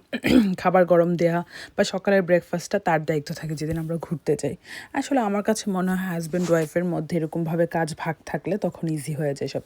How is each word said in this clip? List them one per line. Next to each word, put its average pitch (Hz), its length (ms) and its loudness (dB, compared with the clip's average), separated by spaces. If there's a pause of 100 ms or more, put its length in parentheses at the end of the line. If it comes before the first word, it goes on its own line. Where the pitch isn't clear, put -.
(240)
<clears throat> 214 340 4
খাবার 180 280 4
গরম 175 300 4
দেয়া 170 280 2 (340)
বা 202 60 4
সকালের 196 380 2
ব্রেকফাস্টটা 175 580 0
তার 160 260 0
দায়িত্ব 156 300 -2
থাকে 156 200 -8
যেদিন 156 220 -4
আমরা 165 240 -4
ঘুরতে 151 400 -2
যাই। 151 140 -2 (380)
আসলে 277 260 0
আমার 208 240 0
কাছে 214 280 0
মনে 185 200 0
হয় 185 60 0
হাজব্যান্ড 175 540 -2
ওয়াইফের 165 320 2
মধ্যে 165 340 -2
এরকমভাবে 165 500 0
কাজ 165 300 -2
ভাগ 160 180 -4 (100)
থাকলে 170 320 -4
তখন 175 300 -4
ইজি 156 260 -4
হয়ে 143 200 -2
যায় 135 140 -6
সব - 180 -6